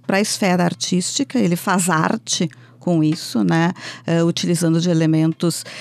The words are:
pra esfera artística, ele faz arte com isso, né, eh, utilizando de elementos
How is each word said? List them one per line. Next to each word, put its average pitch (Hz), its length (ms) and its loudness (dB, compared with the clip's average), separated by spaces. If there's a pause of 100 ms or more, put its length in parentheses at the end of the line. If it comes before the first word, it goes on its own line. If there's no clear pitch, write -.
pra 196 140 0
esfera 180 460 0
artística, - 720 -2
ele 180 160 2
faz 180 340 0
arte 175 600 0 (320)
com 170 200 2
isso, 165 440 0
né, 170 260 2 (340)
eh, 165 160 2
utilizando 170 600 0
de 180 80 0
elementos 160 760 2 (180)